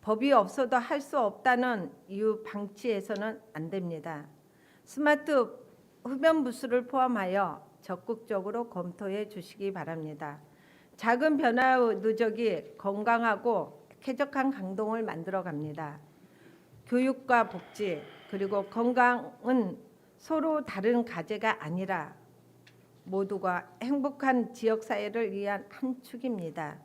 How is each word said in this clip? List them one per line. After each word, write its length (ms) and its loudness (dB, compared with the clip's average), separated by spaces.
법이 280 2
없어도 460 4
할 240 0
수 180 -4
없다는 720 2
이유 360 -2
방치해서는 960 -4
안 160 -6
됩니다. 560 -6
스마트 640 2
흡연 400 4
부스를 420 0
포함하여 800 0
적극적으로 880 -4
검토해 600 -6
주시기 420 -8
바랍니다. 680 -8
작은 420 4
변화의 640 4
누적이 760 0
건강하고 1080 0
쾌적한 500 0
강동을 520 -2
만들어 400 -4
갑니다. 560 -6
교육과 600 4
복지, 540 -6
그리고 360 0
건강은 1120 2
서로 480 0
다른 400 2
과제가 580 -2
아니라 500 -4
모두가 600 -2
행복한 680 0
지역사회를 800 0
위한 380 -4
한 320 -6
축입니다. 840 -6